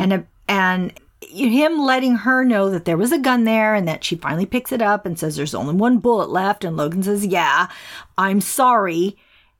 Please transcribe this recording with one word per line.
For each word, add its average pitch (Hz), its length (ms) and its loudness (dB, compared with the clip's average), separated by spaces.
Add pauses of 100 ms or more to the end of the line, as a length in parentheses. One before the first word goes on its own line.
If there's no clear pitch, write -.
and 190 100 2
a, 180 120 -2 (240)
and 185 440 0 (300)
him 285 600 0
letting 262 320 2
her 254 280 2
know 196 260 2
that 170 140 -4
there 170 120 0
was 226 160 0
a 339 60 2
gun 254 260 2
there 220 300 2
and 190 140 0
that 156 160 -6
she 175 120 -4
finally 160 300 -4
picks 247 260 -4
it 240 100 -2
up 202 220 0
and 175 140 -6
says, 151 180 -4
"There's 147 180 -6
only 131 200 -4
one 233 240 4
bullet 226 320 0
left." 196 340 -2
And 165 120 -6
Logan 160 260 -2
says, 202 240 -2
"Yeah, 170 420 0 (480)
I'm 196 240 2
sorry." 202 760 0 (440)